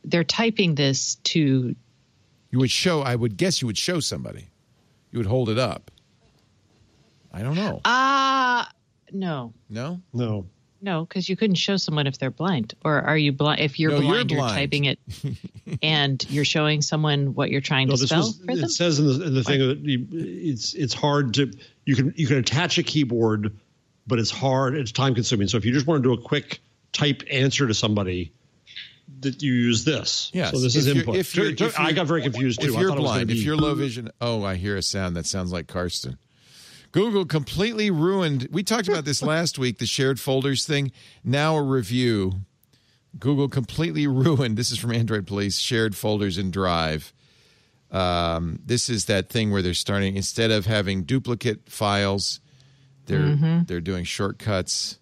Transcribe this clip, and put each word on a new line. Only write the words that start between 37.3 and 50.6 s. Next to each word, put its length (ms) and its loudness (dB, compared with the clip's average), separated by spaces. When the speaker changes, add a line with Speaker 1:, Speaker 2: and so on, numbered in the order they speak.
Speaker 2:
ruined, 600 2
we 120 -2
talked 240 0
about 180 0
this 180 -2
Speaker 3:
<laughs> 0 -
Speaker 2:
last 360 0
week, 180 -2
the 80 -4
shared 340 0
folders 460 0
thing. 260 -2
Now 320 2
a 60 2
review. 800 0
Google 280 2
completely 600 -2
ruined, 500 4
this 140 -2
is 80 -6
from 120 -2
Android 360 0
Police, 320 -2
shared 360 0
folders 420 0
in 140 -2
Drive. 600 0
Um, 760 0
this 240 0
is 160 -2
that 240 0
thing 220 0
where 100 2
they're 120 0
starting, 440 -2
instead 340 0
of 140 0